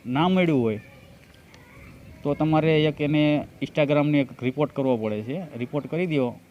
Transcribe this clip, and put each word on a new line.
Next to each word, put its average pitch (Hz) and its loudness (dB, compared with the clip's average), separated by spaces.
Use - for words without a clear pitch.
ના 139 2
મળ્યું 175 4
હોય 110 0
તો 143 0
તમારે 156 2
એક 151 0
એને 147 2
Instagram-ને 147 2
એક - -4
રિપોર્ટ 135 -2
કરવો 131 0
પડે 107 -4
છે. 143 -10
રિપોર્ટ 131 -6
કરી 165 -4
દો 139 -2